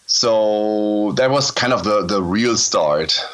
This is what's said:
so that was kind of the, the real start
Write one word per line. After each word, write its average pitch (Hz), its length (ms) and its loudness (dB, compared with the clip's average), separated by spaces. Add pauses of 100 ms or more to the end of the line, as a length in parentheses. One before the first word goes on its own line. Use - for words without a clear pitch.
so 107 1120 0
that 131 140 2
was 139 200 0
kind 123 220 -2
of - 100 0
the, 104 200 2
the 98 180 0
real 107 340 0
start 78 560 0 (220)